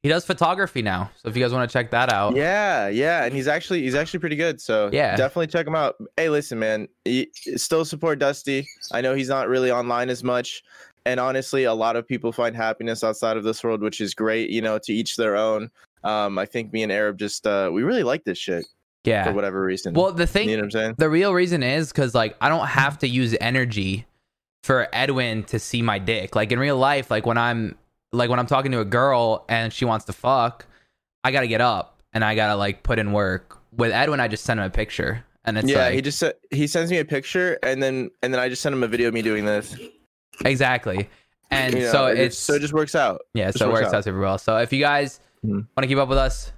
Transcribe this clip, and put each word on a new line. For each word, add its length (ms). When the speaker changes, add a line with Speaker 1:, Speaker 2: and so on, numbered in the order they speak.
Speaker 1:
He 80
does 160
photography 560
now, 300
so 80
if 80
you 40
guys 120
wanna 140
check 240
that 200
out. 240
Speaker 2:
Yeah, 540
yeah, 340
and 100
he's 140
actually, 360
he's 120
actually 240
pretty 160
good. 240
So 320
Speaker 1:
Yeah. 240
Speaker 2:
definitely 320
check 180
him 100
out. 200
Hey, 120
listen, 300
man, 300
y-, 220
still 300
support 340
Dusty. 480
I 80
know 160
he's 140
not 180
really 240
online 380
as 120
much, 400
and 160
honestly, 420
a 100
lot 220
of 100
people 280
find 200
happiness 480
outside 360
of 80
this 180
world, 180
which 200
is 120
great. 360
You 120
know, 180
to 140
each 220
their 220
own. 320
Um, 340
I 80
think 280
me 100
and 80
Arab 260
just, 300
uh, 240
we 120
really 200
like 220
this 120
shit 280
Speaker 1:
Yeah. 180
Speaker 2:
for 80
whatever 320
reason. 300
Speaker 1:
Well, 180
the 160
thing, 220
Speaker 2:
You 80
know 60
what 20
I'm 60
saying? 260
Speaker 1:
the 120
real 240
reason 300
is 300
'cause, 200
like, 280
I 80
don't 180
have 320
to 80
use 320
energy 680
for 280
Edwin 540
to 140
see 220
my 160
dick. 380
Like, 160
in 80
real 180
life, 320
like, 160
when 120
I'm, 400
like, 160
when 100
I'm 60
talking 260
to 80
a 60
girl 640
and 240
she 120
wants 200
to 80
fuck, 540
I 80
gotta 160
get 140
up 380
and 100
I 120
gotta, 200
like, 280
put 160
in 120
work. 460
With 160
Edwin, 300
I 80
just 160
send 160
him 60
a 20
picture, 560
and 140
it's 100
Speaker 2:
Yeah, 180
Speaker 1:
like 100
Speaker 2:
he 60
just 180
se-, 140
he 160
sends 240
me 80
a 60
picture, 580
and 200
then, 260
and 120
then 60
I 100
just 120
send 140
him 80
a 40
video 220
of 60
me 80
doing 220
this. 300
Speaker 1:
Exactly. 640
And 220
Speaker 2:
You 80
know, 100
Speaker 1:
so 160
Speaker 2:
it 80
just, 100
Speaker 1:
it's 120
Speaker 2:
so 160
it 60
just 140
works 220
out. 260
Speaker 1:
Yeah, 140
Speaker 2:
Just 120
Speaker 1:
so 60
it 40
Speaker 2:
works 120
Speaker 1:
works 120
Speaker 2:
out. 40
Speaker 1:
out 80
super 140
well. 180
So 200
if 160
you 60
guys 400
Speaker 2:
Mm-hmm. 140
Speaker 1:
wanna 120
keep 100
up 100
with 100
us 400